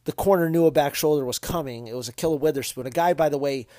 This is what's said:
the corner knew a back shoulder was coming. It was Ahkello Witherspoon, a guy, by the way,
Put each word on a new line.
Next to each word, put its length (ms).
the 40
corner 360
knew 160
a 60
back 240
shoulder 280
was 160
coming. 480
It 80
was 140
Ahkello 320
Witherspoon, 460
a 40
guy, 220
by 160
the 80
way, 300